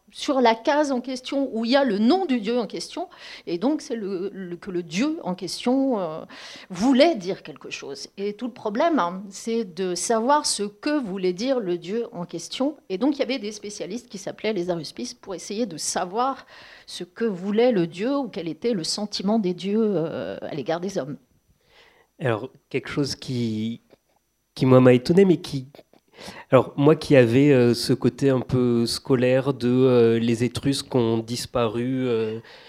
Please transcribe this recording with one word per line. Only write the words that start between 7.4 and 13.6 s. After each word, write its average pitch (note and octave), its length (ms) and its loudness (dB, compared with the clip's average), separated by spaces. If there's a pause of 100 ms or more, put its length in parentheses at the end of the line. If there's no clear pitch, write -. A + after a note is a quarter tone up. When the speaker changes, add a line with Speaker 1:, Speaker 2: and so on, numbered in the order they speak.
Speaker 1:
quelque - 260 -16
chose. - 380 -12 (100)
Et G3+ 160 -4
tout A#3 140 -8
le A#3 60 -10
problème, C4+ 460 0
hein, F#3 300 -2
c'est A3+ 340 -4
de F3+ 320 -4
savoir A#3+ 500 2
ce - 180 -2
que D4 340 -4
voulait F#3 360 -2
dire B3+ 260 -2
le F3 180 -2
dieu G3 360 -6
en F3 120 -8
question. B3+ 520 -6 (120)
Et F#3+ 80 -4
donc C4+ 200 0
il - 20 -10
y C#4 40 0
avait B3+ 160 -2
des G#3 120 -8
spécialistes G#3 580 -12